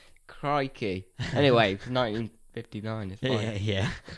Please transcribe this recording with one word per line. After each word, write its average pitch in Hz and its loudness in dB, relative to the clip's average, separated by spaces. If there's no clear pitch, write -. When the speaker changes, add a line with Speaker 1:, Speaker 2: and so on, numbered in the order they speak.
Speaker 1:
Crikey. 135 -4
Anyway, 117 6
Speaker 2:
<laughs> 120 -10
Speaker 1:
nineteen 117 -2
fifty-nine, 110 -8
it's 98 -10
Speaker 2:
Yeah, 127 2
Speaker 1:
fine. 110 -2
Speaker 2:
yeah, 101 0